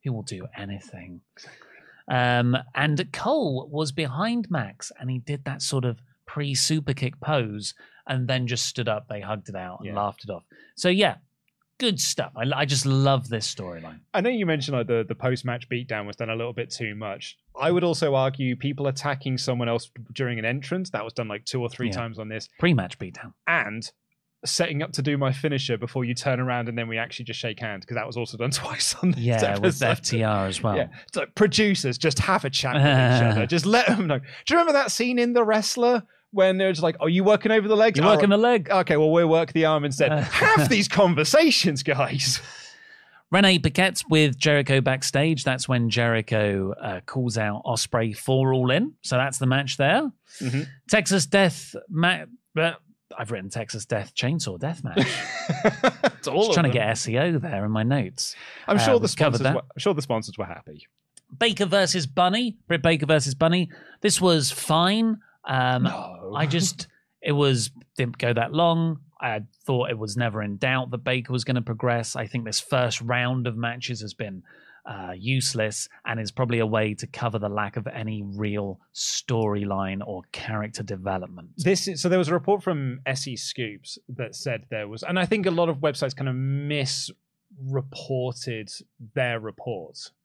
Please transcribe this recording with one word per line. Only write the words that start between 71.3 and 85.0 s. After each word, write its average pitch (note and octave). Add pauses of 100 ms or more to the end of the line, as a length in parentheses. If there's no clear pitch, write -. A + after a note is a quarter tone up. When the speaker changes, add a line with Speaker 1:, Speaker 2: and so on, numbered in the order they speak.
Speaker 1:
was B2
gonna B2
progress. A#2
I A#2+
think A#2
this G#2+
first B2
round B2
of A#2
matches A#2
has G#2
been, F#2+ (440)
uh, F#2
useless A2 (160)
and A#2
is G#2
probably A#2+
a A2+
way A2
to -
cover A2+
the G2+
lack G2+
of G#2
any A2
real G2+ (160)
storyline G2+
or G2 (100)
character G#2+
development. F#2
Speaker 2:
This F#3
is, D#3+
so F3
there F#3
was D#3+
a E3+
report F#3
from C3+
S C3+
E C3
Scoops - (120)
that B2
said A#2
there G#2+
was, A2